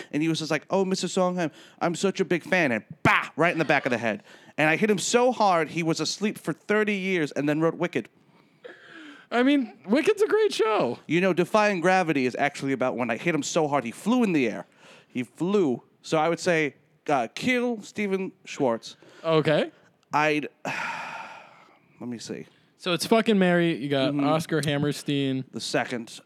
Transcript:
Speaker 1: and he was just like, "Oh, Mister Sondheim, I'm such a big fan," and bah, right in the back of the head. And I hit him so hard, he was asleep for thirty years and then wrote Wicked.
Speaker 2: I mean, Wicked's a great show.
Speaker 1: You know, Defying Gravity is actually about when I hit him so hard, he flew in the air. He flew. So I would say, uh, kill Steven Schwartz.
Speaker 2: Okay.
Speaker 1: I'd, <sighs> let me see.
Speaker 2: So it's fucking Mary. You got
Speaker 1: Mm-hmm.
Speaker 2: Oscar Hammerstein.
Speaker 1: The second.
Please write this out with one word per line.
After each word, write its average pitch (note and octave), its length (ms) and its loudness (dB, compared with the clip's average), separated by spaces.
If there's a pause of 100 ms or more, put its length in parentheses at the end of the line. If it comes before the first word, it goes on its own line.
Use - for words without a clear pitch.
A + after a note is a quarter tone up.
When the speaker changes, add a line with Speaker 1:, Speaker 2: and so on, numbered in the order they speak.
(120)
Speaker 1:
and D3 120 -2
he D#3+ 60 2
was D#3+ 100 -2
just D3+ 120 -6
like, D3+ 180 -2
"Oh, F#3+ 160 2
Mister F#3 220 -2
Sondheim, F3+ 440 0 (300)
I'm F3 140 0
such F#3+ 240 -2
a F#3 60 0
big E3 180 -2
fan," E3+ 280 2
and A2 120 -2 (200)
bah, G3 320 2
right E3 160 4
in D3+ 80 -2
the D#3 60 0
back C#3+ 200 2
of C#3 60 -2
the A#2+ 60 2
head. G#2+ 260 -2 (340)
And D3+ 120 4
I D#3 80 4
hit G#3 120 2
him G3+ 100 2
so B3 320 2
hard, F3+ 380 2
he E3 140 -4
was D#3+ 160 0
asleep G3 380 -4
for - 160 -6
thirty G#3+ 420 0
years F#3 380 -2
and C#3+ 160 -2
then D3+ 100 0
wrote D#3+ 160 2
Wicked. D3+ 320 -4 (1200)
Speaker 2:
I A#3+ 100 2
mean, C4 320 2 (140)
Wicked's F4 340 2
a G#4 60 4
great G#4 260 2
show. F#4+ 540 0
Speaker 1:
You D#3+ 120 0
know, F#3 140 2
Defying G3 480 2
Gravity D#3+ 460 2
is A#2 100 -4
actually C#3 340 -2
about B2+ 260 -2
when A#2+ 120 -2
I A#2 80 -4
hit E3 160 -2
him D#3 80 -2
so D#3+ 260 0
hard, C#3 160 0
he A#2+ 60 -8
flew A#3+ 320 0
in G#3+ 100 2
the C#3 160 2
air. F2+ 200 -8 (400)
He B2 160 -6
flew. E3 580 0 (220)
So D#3+ 160 -2
I D#3+ 100 2
would E3+ 100 -2
say, D#3 360 0 (340)
uh, C3 240 0
kill A#3+ 480 -2
Steven F#3+ 500 -4 (140)
Schwartz. A#2 500 -4 (280)
Speaker 2:
Okay. D#3+ 480 2 (420)
Speaker 1:
I'd, D3+ 440 0
<sighs> - 1400 -12
let A2+ 80 -12
me A#2+ 120 -10
see. - 260 -12 (320)
Speaker 2:
So F3+ 160 -4
it's E3 140 -2
fucking A3 320 4
Mary. F3 360 4
You B2+ 140 -6
got C3+ 220 2
Speaker 1:
Mm-hmm. C#3+ 160 -2
Speaker 2:
Oscar D#3+ 360 0
Hammerstein. C#3+ 880 -2
Speaker 1:
The A#2 100 -12
second. A#2 640 -4